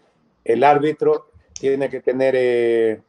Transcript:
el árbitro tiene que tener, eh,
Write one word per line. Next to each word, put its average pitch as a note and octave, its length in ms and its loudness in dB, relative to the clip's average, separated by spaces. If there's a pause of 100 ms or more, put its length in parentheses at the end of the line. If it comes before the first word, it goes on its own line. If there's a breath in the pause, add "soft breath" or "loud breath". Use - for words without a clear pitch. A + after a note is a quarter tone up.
(440)
el A#2 220 -2
árbitro D3+ 640 0 (280)
tiene C3+ 320 -2
que C3 120 -12
tener, C3 360 0
eh, A#2 720 0